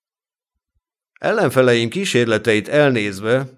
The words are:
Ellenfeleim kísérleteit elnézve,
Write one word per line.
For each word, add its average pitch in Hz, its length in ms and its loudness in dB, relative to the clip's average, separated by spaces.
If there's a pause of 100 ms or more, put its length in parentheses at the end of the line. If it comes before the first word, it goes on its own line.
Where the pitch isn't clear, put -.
(1200)
Ellenfeleim 127 680 0
kísérleteit 113 800 0
elnézve, 123 880 0